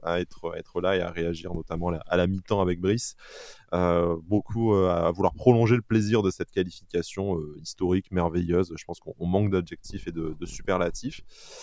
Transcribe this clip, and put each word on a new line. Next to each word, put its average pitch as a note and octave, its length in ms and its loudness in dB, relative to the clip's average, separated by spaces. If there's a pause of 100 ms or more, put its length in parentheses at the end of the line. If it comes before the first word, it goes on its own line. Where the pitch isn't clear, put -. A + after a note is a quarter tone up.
à F2 160 0
être, E2+ 340 -6
à D#2+ 60 -8
être - 200 -8
là F#2 160 2
et F#2 60 2
à F2 80 -4
réagir, E2+ 460 -4
notamment E2+ 320 -4
à E2+ 60 0
la, D#2 120 -6
à F2 120 0
la F2+ 100 4
mi-temps G2 340 0
avec F2+ 180 0
Brice. G2+ 360 0 (580)
Euh, F2 500 2
beaucoup, G#2 500 0
euh, F#2+ 160 4
à E2+ 220 2
vouloir F#2 220 2
prolonger A#2 420 6
le A#2+ 60 2
plaisir A2 400 2
de F#2+ 80 2
cette - 200 -4
qualification, F#2 880 -2
euh, D2+ 260 -6
historique, F#2 480 -2
merveilleuse. F2 680 0
Je - 80 -16
pense F2 140 -12
qu'on, - 200 -16
on E2+ 60 -2
manque F#2+ 240 4
d'adjectifs F#2 580 -4
et F2 40 -6
de, D#2+ 280 -6
de F2 60 -8
superlatifs. - 760 -4 (420)